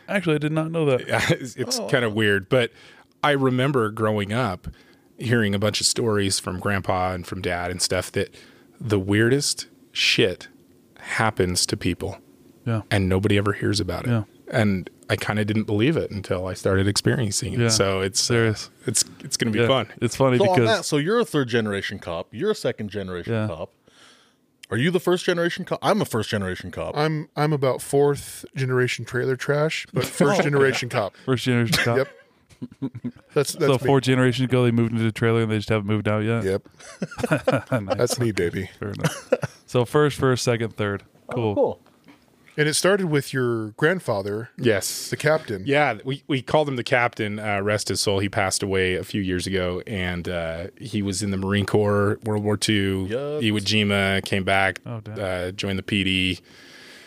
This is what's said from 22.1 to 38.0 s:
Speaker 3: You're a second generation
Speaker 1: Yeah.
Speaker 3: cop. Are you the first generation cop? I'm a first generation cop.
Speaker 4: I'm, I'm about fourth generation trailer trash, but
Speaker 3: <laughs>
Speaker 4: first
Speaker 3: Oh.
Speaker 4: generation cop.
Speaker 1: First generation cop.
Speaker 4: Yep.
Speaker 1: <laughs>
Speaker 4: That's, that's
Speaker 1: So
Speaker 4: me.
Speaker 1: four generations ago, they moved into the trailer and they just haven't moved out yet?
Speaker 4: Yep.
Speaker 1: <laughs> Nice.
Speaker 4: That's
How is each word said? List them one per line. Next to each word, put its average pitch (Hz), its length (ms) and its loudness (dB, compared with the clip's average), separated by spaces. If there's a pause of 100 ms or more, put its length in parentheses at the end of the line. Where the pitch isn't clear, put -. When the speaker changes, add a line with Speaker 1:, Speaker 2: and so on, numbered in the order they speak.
Speaker 3:
You're 185 200 -4
a 208 40 -2
second 113 340 -6
generation 92 440 -6
Speaker 1:
Yeah. 107 140 0
Speaker 3:
cop. 87 240 -8 (1000)
Are 107 80 -4
you 143 120 2
the 180 120 0
first 180 240 0
generation 175 400 -2
cop? - 160 -6
I'm 190 200 2
a - 40 0
first 110 240 -4
generation 95 420 -4
cop. 82 260 -6
Speaker 4:
I'm, 156 380 -2
I'm 151 160 0
about 135 300 0
fourth - 640 0 (100)
generation 127 500 0
trailer 127 300 -2
trash, 147 580 -2
but 143 120 0
Speaker 3:
<laughs> - 140 -8
Speaker 4:
first 185 200 4
Speaker 3:
Oh. 185 40 2
Speaker 4:
generation 139 460 4
cop. 110 240 -2 (120)
Speaker 1:
First 131 180 0
generation 120 400 2
cop. 120 140 2
Speaker 4:
Yep. 135 120 0 (520)
Speaker 1:
<laughs> 127 300 -10 (420)
Speaker 4:
That's, 143 200 0
that's 156 120 -2
Speaker 1:
So 139 60 6
Speaker 4:
me. 131 80 4
Speaker 1:
four 139 220 4
generations 127 460 2
ago, 127 160 4
they 120 80 4
moved 117 200 2
into 113 120 0
the 110 80 2
trailer 113 300 2
and 110 100 0
they 110 60 2
just 101 120 -4
haven't 107 180 0
moved 104 200 0
out 107 120 2
yet? 113 240 0
Speaker 4:
Yep. - 1300 -2
Speaker 1:
<laughs> - 0 -
Nice. 104 260 -2
Speaker 4:
That's 123 220 0